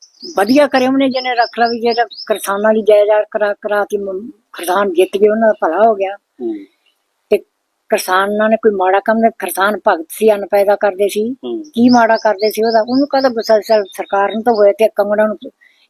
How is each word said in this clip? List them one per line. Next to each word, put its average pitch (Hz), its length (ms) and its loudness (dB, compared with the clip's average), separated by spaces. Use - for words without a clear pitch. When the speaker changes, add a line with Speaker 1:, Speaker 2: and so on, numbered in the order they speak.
Speaker 1:
ਵਧੀਆ 254 300 4
ਕਰੇ 262 200 0
ਉਹਨੇ 269 220 0
ਜਿਹਨੇ 254 260 -4
ਰੱਖ 233 240 -2
ਲਾ 233 80 2
ਵੀ 233 140 -6
ਜਿਹੜਾ 233 240 0
ਕਿਸਾਨਾਂ 208 680 -4
ਦੀ 220 80 0
ਜਾਇਦਾਦ 208 480 4
ਕਰਾ, 208 240 -4
ਕਰਾ 208 300 -4
ਕੇ 202 140 -6
ਮ-, 196 320 -10
ਕਿਸਾਨ 196 640 -4
ਜਿੱਤ 185 240 0
ਗਏ, 208 120 4
ਉਹਨਾਂ 220 200 2
ਦਾ 214 40 4
ਭਲਾ 196 360 0
ਹੋ 220 60 2
ਗਿਆ। 196 220 -4
Speaker 2:
ਹੂੰ। 113 120 -6
Speaker 1:
ਤੇ 208 80 2
ਕਿਸਾਨਾਂ 208 580 -2
ਨੇ 220 80 2
ਕੋਈ 220 160 2
ਮਾੜਾ 190 280 0
ਕੰਮ 220 180 -2
ਨਹੀਂ, 226 120 2
ਕਿਸਾਨ 190 580 -4
ਭਗਤ 165 220 -2
ਸੀ, 214 220 0
ਅੰਨ 202 140 -4
ਪੈਦਾ 202 300 2
ਕਰਦੇ 196 320 -2
ਸੀ। 214 240 -4
Speaker 2:
ਹੂੰ। 339 300 -10
Speaker 1:
ਕੀ 254 260 0
ਮਾੜਾ 233 280 4
ਕਰਦੇ 214 340 -2
ਸੀ 214 120 -4
ਉਹਦਾ? 226 260 2
ਉਹਨੂੰ 269 200 0
ਕਾਹਦਾ 269 200 0
ਗੁੱਸਾ 220 320 0
ਸੀ? - 20 -4
ਸਰ-, 214 300 0
ਸਰਕਾਰ 196 400 -2
ਨੂੰ 220 100 -6
ਤਾਂ 233 100 2
ਹੋਇਆ 208 200 4
ਤੇ 214 160 2
ਕੰਗਣਾ 208 380 0
ਨੂੰ 214 100 -6